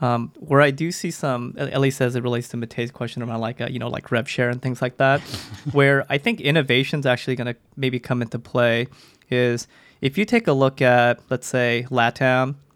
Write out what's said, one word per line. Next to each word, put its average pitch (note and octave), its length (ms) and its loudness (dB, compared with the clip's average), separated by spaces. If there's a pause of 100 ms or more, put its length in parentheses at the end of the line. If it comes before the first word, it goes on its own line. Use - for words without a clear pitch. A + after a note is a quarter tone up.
Um, A#2+ 380 -2
where D3+ 220 4
I D3 100 6
do C#3 220 -2
see F3 180 -6
some, B2+ 460 -4
at, C#3+ 140 -6
at C3+ 100 0
least C3+ 220 0
as B2 140 0
it A#2+ 60 -4
relates A#2+ 260 -4
to - 100 -8
Matei's A#2 320 -6
question A#2+ 320 -8
around, A#2 180 -6
like, A2+ 220 -6
uh, B2 80 -6
you B2+ 80 -6
know, A#2+ 100 -6
like, - 240 -10
rev A2+ 160 0
share B2 220 0
and B2 100 -6
things B2+ 220 -6
like B2 160 -4
that, C#3 220 4
<laughs> - 520 -10
where C#3 380 4
I C#3+ 80 0
think A#3 240 -2
innovation's C#3 640 2
actually B2+ 300 0
gonna A#2+ 200 -6 (200)
maybe C3 220 -2
come B2 220 -2
into A#2+ 180 -4
play A#2+ 500 0 (420)
is B2 360 0 (340)
if C3+ 160 -2
you G3+ 80 2
take A3+ 220 2
a D#3 60 4
look C3+ 280 2
at, B2 400 4 (100)
let's B2+ 160 -4
say, B2 440 0
latam B2+ 640 2 (220)